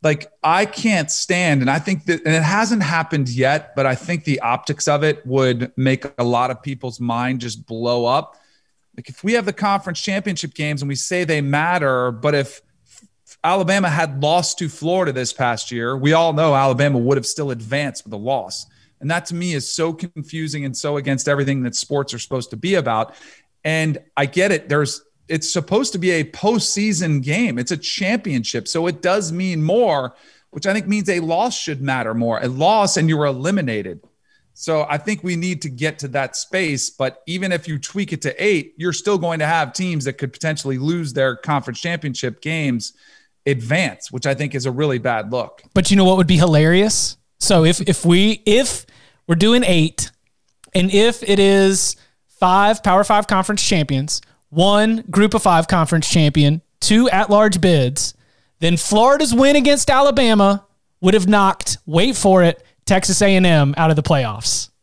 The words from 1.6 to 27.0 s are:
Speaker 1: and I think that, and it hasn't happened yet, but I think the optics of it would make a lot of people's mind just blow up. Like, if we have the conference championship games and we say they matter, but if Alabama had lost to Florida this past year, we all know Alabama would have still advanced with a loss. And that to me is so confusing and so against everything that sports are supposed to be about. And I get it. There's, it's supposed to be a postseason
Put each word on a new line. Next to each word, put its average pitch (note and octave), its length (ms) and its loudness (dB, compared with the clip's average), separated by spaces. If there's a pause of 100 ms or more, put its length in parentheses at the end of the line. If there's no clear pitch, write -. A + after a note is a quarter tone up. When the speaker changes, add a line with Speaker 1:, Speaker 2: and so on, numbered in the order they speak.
Speaker 1:
and B2+ 80 0
I D3 80 0
think E3 260 -4
that, E3 220 -2
and D#3 80 2
it D#3+ 80 2
hasn't G3+ 400 0
happened D#3 460 -2
yet, C3 460 0
but C3+ 120 0
I C3 80 2
think E3 300 -6
the C#3 160 -2
optics B2 480 -4
of D3 140 2
it D3+ 240 -2
would B2+ 500 0
make C3 280 0 (140)
a B2 40 -2
lot A#2+ 280 0
of B2 120 -10
people's B2+ 380 -10
mind B2 400 -4
just A2+ 260 -12
blow A#2+ 380 -2
up. B2 320 -2 (600)
Like, - 120 -18
if - 160 -20
we G3+ 80 0
have A#3 140 0
the G3+ 80 -4
conference G3 460 -2
championship F#3+ 520 -6
games D3+ 300 -6
and C#3 60 -6
we C#3 60 -4
say F3+ 300 -4
they D#3 160 0
matter, C#3+ 720 0
but C3 220 -2
if C#3 260 -4 (840)
Alabama F#3+ 460 0
had D3+ 340 -2
lost E3+ 360 0
to E3 100 -6
Florida E3 440 -2
this B2 200 -6
past A#2+ 400 -4
year, A#2+ 240 -4
we C#3 160 2
all E3 220 4
know D3+ 200 2
Alabama C3+ 440 2
would B2+ 180 2
have B2 100 -4
still C#3+ 240 -6
advanced B2+ 540 -6
with G#2+ 80 -16
a G#2 60 -10
loss. G#2+ 480 -6 (340)
And C#3+ 100 -6
that E3+ 160 -4
to E3+ 80 -10
me F3 200 -6
is C3+ 180 -6
so E3 200 -2
confusing D#3 720 -10
and C3 120 -8
so D3 220 -6
against C3+ 280 -4
everything C#3 360 0
that A#2+ 120 -6
sports C#3 380 -4
are A#2+ 60 -10
supposed B2+ 320 -8
to - 60 -14
be F3 180 -2
about. A#2 400 -2 (500)
And D#3 340 -2 (180)
I C#3+ 100 0
get F#3 260 0
it. - 160 -4
There's, D3 340 -2 (260)
it's D#3+ 240 -4
supposed G3 400 -2
to F#3+ 60 -6
be F3+ 140 0
a D#3+ 120 0
postseason F#3 1000 -2